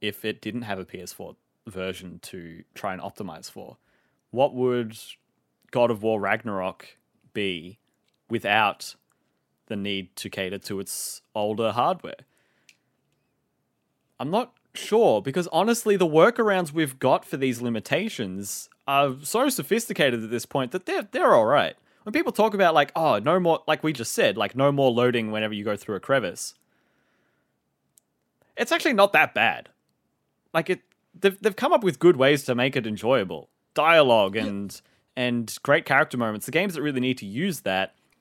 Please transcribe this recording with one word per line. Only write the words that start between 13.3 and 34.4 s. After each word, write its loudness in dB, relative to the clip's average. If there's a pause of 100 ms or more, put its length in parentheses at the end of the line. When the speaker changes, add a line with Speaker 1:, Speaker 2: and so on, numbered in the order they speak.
Speaker 1:
I'm -6
not -2 (220)
sure, 4
because -4
honestly, 2
the 4
workarounds 4
we've -2
got 2
for -8
these -2
limitations -6 (180)
are 2
so 0
sophisticated 0
at -10
this -6
point -4
that -8
they're, -4
they're 4
all 6
right. 2 (300)
When -10
people -2
talk 0
about, 4
like, 2
"Oh, 2
no 2
more," 2
like 0
we 0
just -8
said, 2
like, -2
"No 4
more 4
loading 2
whenever -4
you -6
go -2
through -6
a -8
crevice," -2 (2000)
it's -4
actually 0
not 4
that 2
bad. 0 (840)
Like, 0
it, -4 (360)
they've, 2
they've 0
come -2
up 4
with 0
good 6
ways 4
to -2
make 0
it -2
enjoyable. -2 (260)
Dialogue 6
Speaker 2:
Yeah. -2